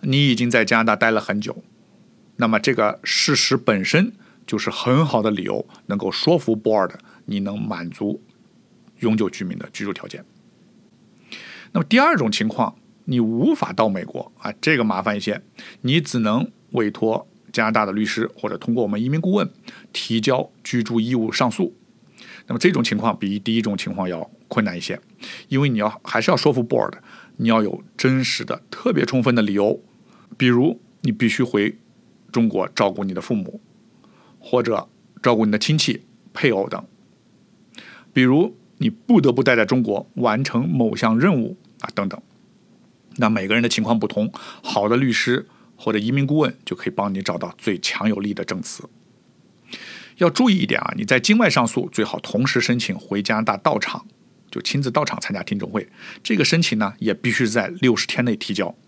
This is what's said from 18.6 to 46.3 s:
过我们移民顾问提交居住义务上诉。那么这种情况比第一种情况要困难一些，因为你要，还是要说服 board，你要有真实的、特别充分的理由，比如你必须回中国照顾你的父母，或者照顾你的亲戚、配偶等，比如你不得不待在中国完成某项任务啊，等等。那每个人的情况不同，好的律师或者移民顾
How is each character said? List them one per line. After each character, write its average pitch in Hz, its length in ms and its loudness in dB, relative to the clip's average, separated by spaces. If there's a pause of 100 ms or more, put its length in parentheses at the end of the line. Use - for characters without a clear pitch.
过 123 80 0
我 104 40 -2
们 104 160 -2
移 127 60 -2
民 151 100 0
顾 175 120 0
问 196 200 0 (400)
提 - 300 -4
交 131 300 0 (120)
居 120 200 -2
住 113 160 0
义 120 160 -2
务 110 160 0
上 127 180 2
诉。 92 260 -4 (720)
那 - 60 -6
么 120 60 -4
这 190 120 4
种 131 120 0
情 113 140 0
况 107 200 0
比 101 220 -4
第 110 160 -2
一 117 60 2
种 107 140 -2
情 92 180 -6
况 92 140 -4
要 85 220 -8 (180)
困 - 160 -2
难 90 140 -4
一 - 20 -6
些， - 220 -8 (480)
因 135 100 0
为 143 80 2
你 117 120 0
要， 104 240 -2
还 - 180 -2
是 - 80 0
要 170 80 4
说 147 160 2
服 120 100 0
board， 113 300 -2 (440)
你 113 100 0
要 110 160 4
有 - 200 -6 (140)
真 131 260 2
实 - 220 -4
的、 - 240 -8
特 - 240 -2
别 143 100 2
充 131 180 0
分 120 120 2
的 117 80 4
理 98 120 0
由， 101 300 2 (540)
比 123 100 2
如 127 320 4 (220)
你 123 100 0
必 113 160 0
须 110 160 0
回 107 340 0 (540)
中 117 160 4
国 95 220 0
照 101 220 2
顾 101 120 -8
你 95 100 -4
的 87 60 -6
父 113 160 -4
母， 98 240 -6 (800)
或 - 220 0
者 110 260 -2 (360)
照 120 120 6
顾 110 100 2
你 104 60 2
的 104 60 2
亲 151 200 0
戚、 - 260 -2 (300)
配 135 180 2
偶 98 180 0
等， - 160 -8 (1300)
比 131 80 4
如 139 340 4 (220)
你 - 120 0
不 214 300 4
得 135 140 6
不 127 100 2
待 123 120 6
在 113 100 4
中 127 160 2
国 107 340 -2
完 120 280 0
成 135 260 -2
某 123 260 2
项 110 240 2
任 151 220 4
务 - 160 -6 (220)
啊， - 160 -8
等 101 120 -2
等。 - 140 -10 (960)
那 113 120 2
每 104 160 0
个 101 80 0
人 117 80 2
的 120 60 2
情 113 160 0
况 113 160 2
不 104 80 -2
同， 107 240 -2 (320)
好 104 240 0
的 113 80 4
律 131 160 2
师 120 340 0 (300)
或 - 160 -4
者 107 80 0
移 110 120 -2
民 139 140 2
顾 147 120 2